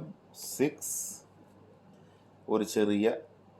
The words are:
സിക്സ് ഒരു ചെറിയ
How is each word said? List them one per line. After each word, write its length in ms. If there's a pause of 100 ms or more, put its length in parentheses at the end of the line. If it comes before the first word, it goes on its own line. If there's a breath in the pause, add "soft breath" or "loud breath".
(440)
സിക്സ് 520 (1500 soft breath)
ഒരു 160
ചെറിയ 420 (540)